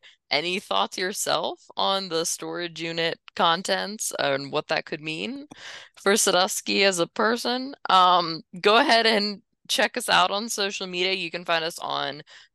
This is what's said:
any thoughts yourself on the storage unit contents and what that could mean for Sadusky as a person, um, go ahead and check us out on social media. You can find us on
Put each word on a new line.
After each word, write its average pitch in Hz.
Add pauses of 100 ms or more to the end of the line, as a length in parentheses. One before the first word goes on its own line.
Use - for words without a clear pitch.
(300)
any 170
thoughts 196
yourself 185 (160)
on 196
the 165
storage 165
unit 165 (180)
contents 190
and 139
what 151
that 156
could 156
mean 196 (540)
for 196
Sadusky 202
as 190
a 170
person, 240 (160)
um, 180 (180)
go 208
ahead 233
and 208 (260)
check -
us 247
out 180
on 208
social 202
media. 180
You 180
can 175
find 165
us 170
on 143 (320)